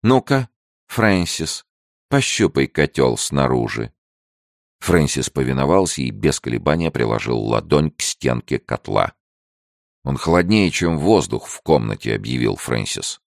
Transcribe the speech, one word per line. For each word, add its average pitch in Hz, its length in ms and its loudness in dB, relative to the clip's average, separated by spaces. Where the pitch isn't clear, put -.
Ну-ка, 131 460 2
Фрэнсис, 92 760 0
пощупай 92 580 2
котел 65 500 0
снаружи». 60 760 -2
Фрэнсис 76 500 0
повиновался 69 720 0
и 64 80 -2
без 52 300 -2
колебания 76 520 -2
приложил 57 480 -2
ладонь 73 520 0
к - 100 -14
стенке 60 580 -4
котла. 50 540 -4
«Он 69 140 -4
холоднее, 90 540 2
чем 82 260 -2
воздух 85 500 0
в - 140 -14
комнате», 55 540 0
объявил 55 400 -2
Фрэнсис. - 760 -6